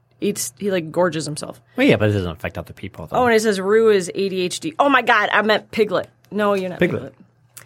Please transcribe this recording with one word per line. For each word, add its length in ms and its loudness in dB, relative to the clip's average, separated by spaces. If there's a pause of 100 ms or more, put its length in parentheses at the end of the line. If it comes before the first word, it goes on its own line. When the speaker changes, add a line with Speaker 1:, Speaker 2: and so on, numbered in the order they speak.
(220)
Speaker 1:
eats, 380 -4
he, 100 -4
like, 220 -4
gorges 340 -2
himself. 340 -10 (160)
Speaker 2:
Well, 120 2
yeah, 80 6
but 140 2
it 40 2
doesn't 180 -2
affect 280 -8
other 140 -12
people, 340 -14
though. 100 -6
Speaker 1:
Oh, 80 2
and 80 4
it 80 4
says 180 0
Roo 300 4
is 240 2
A 160 -2
D 120 -4
H 180 -4
D. 180 -10
Oh, 120 4
my 120 4
God. 320 2
I 80 4
meant 300 0
Piglet. 360 0 (220)
No, 240 0
you're 160 -4
not 80 -10
Speaker 2:
Piglet. 240 0
Speaker 1:
Piglet. 140 -16 (500)